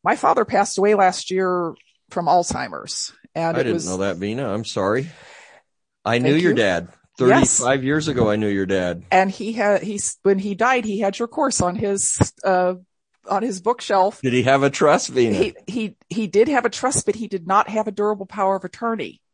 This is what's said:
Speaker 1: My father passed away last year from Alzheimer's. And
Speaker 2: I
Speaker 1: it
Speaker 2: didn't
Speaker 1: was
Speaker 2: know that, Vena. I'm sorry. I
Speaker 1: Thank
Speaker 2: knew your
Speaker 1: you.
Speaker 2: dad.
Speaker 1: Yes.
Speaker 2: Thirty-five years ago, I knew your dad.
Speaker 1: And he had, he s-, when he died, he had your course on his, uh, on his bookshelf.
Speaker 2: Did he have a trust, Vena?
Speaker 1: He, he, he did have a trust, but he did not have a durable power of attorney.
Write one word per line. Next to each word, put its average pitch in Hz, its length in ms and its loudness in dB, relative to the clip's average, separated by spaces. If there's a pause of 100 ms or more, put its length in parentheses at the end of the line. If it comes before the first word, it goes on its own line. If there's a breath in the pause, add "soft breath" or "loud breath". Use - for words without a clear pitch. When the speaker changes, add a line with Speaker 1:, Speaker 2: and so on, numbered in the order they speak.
Speaker 1:
My 202 140 0
father - 300 2
passed 202 320 0
away 208 160 4
last 185 360 0
year 180 440 -2 (340)
from 170 180 -4
Alzheimer's. 131 840 -2 (220)
And 165 220 -2
Speaker 2:
I - 40 0
Speaker 1:
it - 40 0
Speaker 2:
didn't 120 100 0
Speaker 1:
was 156 120 -4
Speaker 2:
know 92 120 -4
that, 95 180 -2
Vena. 107 360 -4
I'm 110 120 -4
sorry. 113 460 -2 (920 loud breath)
I 110 100 0
Speaker 1:
Thank 123 100 0
Speaker 2:
knew 139 100 4
your 165 180 4
Speaker 1:
you. 139 40 2
Speaker 2:
dad. 90 320 0 (300)
Speaker 1:
Yes. - 400 4
Speaker 2:
Thirty-five 127 260 0
years 151 240 0
ago, 120 220 2
I 107 60 2
knew 107 120 0
your 98 160 0
dad. 90 460 -2
Speaker 1:
And 190 200 4
he 214 220 -8
had, 208 300 2
he 202 140 -8
s-, - 260 -6
when 196 160 2
he 202 160 -4
died, 247 320 0
he 208 140 -4
had 196 180 -2
your 233 100 -4
course 277 320 -2
on 180 160 -2
his, 202 560 -2 (100)
uh, 185 340 2 (520)
on 208 140 0
his 202 180 -4
bookshelf. 208 600 0
Speaker 2:
Did 127 100 0
he 123 120 2
have 135 180 6
a 139 80 4
trust, 151 380 2
Vena? 117 260 2
Speaker 1:
He, - 200 0 (120)
he, 214 300 -6 (120)
he 208 200 -4
did 214 200 4
have 254 160 2
a 226 60 0
trust, - 340 -4
but 208 100 0
he 220 140 -8
did 175 180 -8
not 196 220 2
have 214 180 -2
a 214 60 -8
durable 208 320 -2
power 196 320 -2
of 185 80 -8
attorney. 202 560 -8 (140)